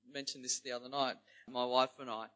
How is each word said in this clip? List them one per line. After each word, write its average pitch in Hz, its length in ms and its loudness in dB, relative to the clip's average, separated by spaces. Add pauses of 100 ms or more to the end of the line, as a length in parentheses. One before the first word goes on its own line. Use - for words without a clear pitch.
(140)
mentioned 139 300 -8
this 123 160 -2
the 131 120 -8
other 123 180 -6
night, 135 260 0 (360)
my 123 140 0
wife 127 340 6
and 131 100 -10
I. 110 260 -6